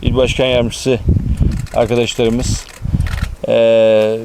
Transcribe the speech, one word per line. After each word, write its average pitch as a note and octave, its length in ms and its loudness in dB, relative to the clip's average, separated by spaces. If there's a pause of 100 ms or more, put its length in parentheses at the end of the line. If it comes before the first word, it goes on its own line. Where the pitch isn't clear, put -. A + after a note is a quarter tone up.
il - 140 0
başkan B2+ 300 2
yardımcısı B2 540 0 (760)
arkadaşlarımız, A#2 880 0 (840)
eee, A2 760 4